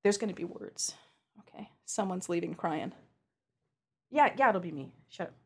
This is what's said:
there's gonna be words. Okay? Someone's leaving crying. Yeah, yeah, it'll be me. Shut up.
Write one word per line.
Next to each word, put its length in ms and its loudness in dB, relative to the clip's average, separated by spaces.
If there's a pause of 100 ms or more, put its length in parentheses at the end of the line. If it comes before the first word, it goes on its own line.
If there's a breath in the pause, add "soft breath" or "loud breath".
there's 160 4
gonna 140 -4
be 100 -6
words. 500 -8 (460 soft breath)
Okay? 320 -18 (140)
Someone's 440 -2
leaving 240 0
crying. 400 -2 (1160)
Yeah, 260 6
yeah, 120 6
it'll 120 2
be 100 -6
me. 220 -10 (160)
Shut 180 -8
up. 60 -16 (120)